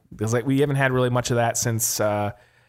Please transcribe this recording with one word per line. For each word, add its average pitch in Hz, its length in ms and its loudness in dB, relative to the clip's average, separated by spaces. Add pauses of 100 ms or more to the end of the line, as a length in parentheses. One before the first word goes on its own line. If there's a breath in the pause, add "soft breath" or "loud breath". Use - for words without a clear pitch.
(180)
'Cause, 110 160 -2
like, 123 140 0
we 135 140 2
haven't 147 160 2
had 135 140 2
really 127 200 2
much 123 180 0
of 127 80 2
that 117 200 0
since, 113 420 -2
uh, 104 320 0 (380 soft breath)